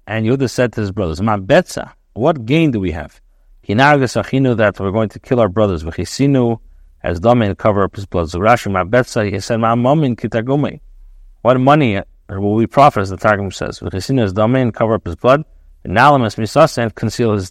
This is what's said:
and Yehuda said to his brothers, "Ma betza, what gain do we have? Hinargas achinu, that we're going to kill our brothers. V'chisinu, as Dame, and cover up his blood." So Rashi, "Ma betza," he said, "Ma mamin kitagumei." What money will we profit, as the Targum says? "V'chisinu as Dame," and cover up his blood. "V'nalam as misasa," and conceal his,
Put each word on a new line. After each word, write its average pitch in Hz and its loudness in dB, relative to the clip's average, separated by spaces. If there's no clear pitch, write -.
and 110 -4
Yehuda 131 0
said 123 -2
to 117 -6
his 101 -4
brothers, 90 -4
"Ma 107 0
betza, 135 0
what 127 -2
gain 156 2
do 110 -2
we 90 -2
have? 78 -12
Hinargas 131 2
achinu, 127 0
that 101 0
we're 98 -4
going 107 -2
to - -16
kill 123 -2
our 107 4
brothers. 92 0
V'chisinu, 117 -2
as 87 -4
Dame, 117 4
and 98 -2
cover 101 2
up 90 -4
his 101 -12
blood." 82 -4
So 87 -6
Rashi, 107 2
"Ma 92 0
betza," 107 -2
he 101 -6
said, 113 -4
"Ma 113 2
mamin 127 2
kitagumei." 123 -4
What 127 4
money 127 2
will 101 -2
we 113 2
profit, 143 4
as 98 -4
the 92 -6
Targum 101 0
says? - -10
"V'chisinu 120 -4
as 95 0
Dame," 110 2
and 127 0
cover 113 0
up 95 -6
his 85 -8
blood. 139 2
"V'nalam 127 4
as 104 -4
misasa," 143 2
and 113 -4
conceal 113 -2
his, 98 -2